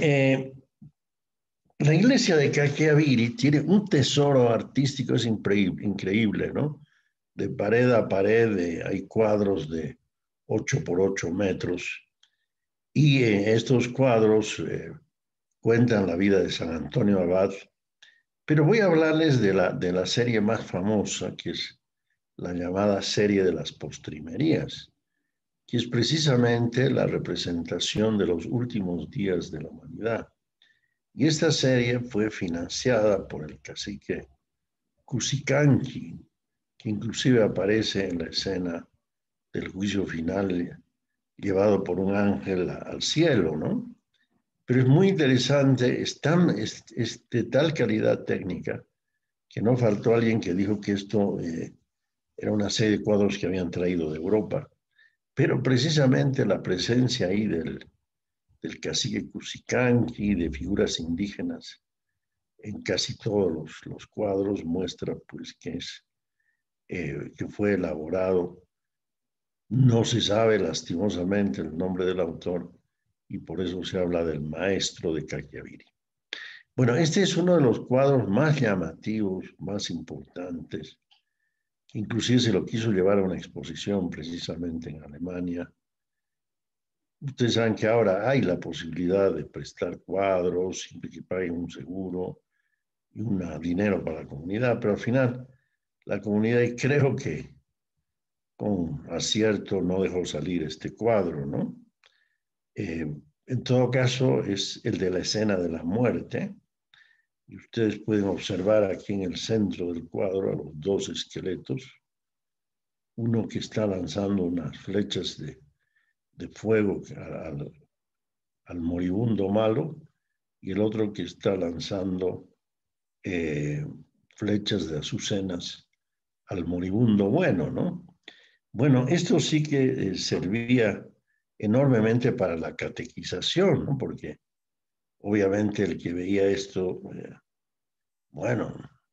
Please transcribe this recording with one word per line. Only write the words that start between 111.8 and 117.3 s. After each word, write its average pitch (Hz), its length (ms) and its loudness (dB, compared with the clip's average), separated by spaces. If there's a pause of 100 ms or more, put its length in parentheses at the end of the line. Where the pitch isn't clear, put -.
Uno 117 320 0
que - 100 -6
está - 280 -4
lanzando 98 580 -2
unas 87 340 -4
flechas 95 600 -4
de, - 220 -14 (720)
de 85 160 -14
fuego 104 540 0 (140)
al, - 180 -12